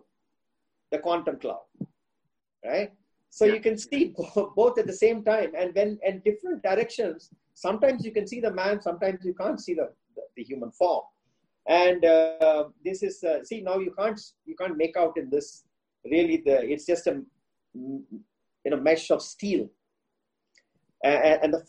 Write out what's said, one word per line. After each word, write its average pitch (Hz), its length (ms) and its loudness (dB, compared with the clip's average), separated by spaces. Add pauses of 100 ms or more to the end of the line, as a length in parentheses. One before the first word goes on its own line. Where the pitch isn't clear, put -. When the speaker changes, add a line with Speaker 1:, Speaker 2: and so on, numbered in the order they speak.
(920)
Speaker 1:
the 143 80 -4
quantum 160 400 -4
cloud, 107 220 -8 (1040)
right? 175 260 -4 (380)
So - 160 2
Speaker 2:
Yeah. 214 80 6
Speaker 1:
you 220 80 -2
can 220 160 2
see 285 380 -2
<laughs> - 20 -16
bo-, - 380 -4
both 240 220 4
at 214 100 0
the - 60 -6
same 220 300 2
time, 214 340 2
and 180 160 -2
when, 208 300 0
in 190 220 -2
different 220 360 -2
directions, 196 680 -2 (240)
sometimes 226 500 0
you 220 80 -8
can 208 160 -2
see 240 140 -10
the 220 100 0
man, 190 300 -2
sometimes 185 420 -4
you 180 100 -6
can't 302 280 -4
see 175 140 -6
the, 147 140 -4 (260)
the, 110 80 -14 (120)
the 120 80 -14
human 120 280 -12
form. 175 320 0 (640)
And, 180 340 4
uh, 160 640 4 (140)
this 190 200 -4
is, 190 200 -6
uh, 156 200 0
see, 226 180 -10
now 185 160 -2
you 190 200 -4
can't, 214 220 -2 (260)
you 160 100 -12
can't 180 200 -6
make 160 220 0
out 165 200 2
in 135 120 -6
this - 360 -4 (380)
really 160 400 2
the, 131 240 2
it's 147 200 -4
just 170 180 0
a, 143 160 -2 (560)
mm, 135 240 -10 (640)
you 139 60 0
know, 147 60 0
mesh 156 340 2
of 156 100 0
steel. 160 480 -4 (1400)
A-, 139 40 6
a-, 147 340 6
and 151 100 2
the 160 160 -2